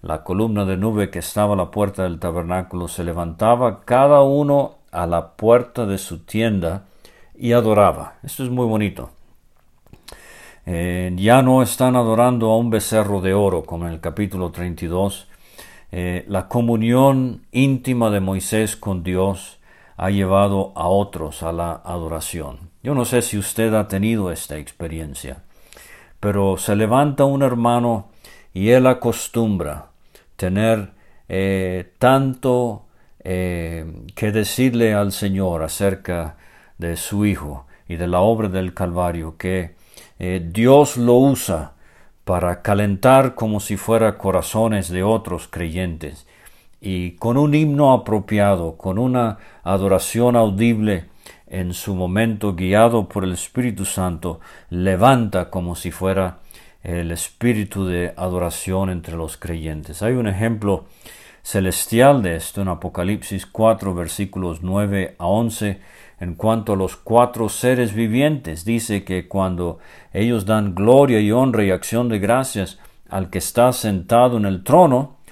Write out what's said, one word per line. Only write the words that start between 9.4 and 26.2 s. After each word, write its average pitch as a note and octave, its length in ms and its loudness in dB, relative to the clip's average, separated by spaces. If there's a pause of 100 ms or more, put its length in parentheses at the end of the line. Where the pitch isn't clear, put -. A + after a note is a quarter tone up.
Eh, F2+ 500 -4
ya A2+ 260 6
no B2+ 200 4
están B2+ 340 0
adorando A#2 540 2
a A2 60 4
un A#2 140 0
becerro G#2 500 0
de F#2+ 140 0
oro, F#2 300 2
como E2+ 220 -8
en E2 60 -8
el E2 80 -12
capítulo F#2 500 -6
treinta F2 340 -8
y E2 40 -6
dos. F#2+ 400 -4 (640)
Eh, F2+ 380 -6
la F#2+ 200 -4
comunión B2 1000 2
íntima B2+ 600 2
de G2+ 100 2
Moisés F#2+ 560 -2
con F#2 260 -6
Dios F#2 560 -2 (380)
ha F#2+ 140 -2
llevado G2 640 2
a E2 100 -4
otros F2 560 -2
a E2 100 -6
la E2+ 200 -6
adoración. D#2+ 1000 -10 (120)
Yo C#3+ 120 -2
no B2 100 2
sé B2 160 2
si A2 160 -6
usted A2 380 -2
ha G#2 140 0
tenido G2 420 0
esta D#2 260 -10
experiencia, D2+ 840 -12 (800)